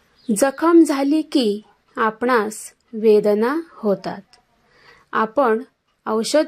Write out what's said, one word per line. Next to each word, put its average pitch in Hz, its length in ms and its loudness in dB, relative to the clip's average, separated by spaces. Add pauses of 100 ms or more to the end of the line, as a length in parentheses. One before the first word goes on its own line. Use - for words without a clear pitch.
(360)
जखम 320 440 2
झाली 285 420 0
की 220 400 -2 (340)
आपणास 220 800 -2 (180)
वेदना 214 680 2 (120)
होतात. 185 500 -6 (920)
आपण 220 500 0 (440)
औषध 226 420 -2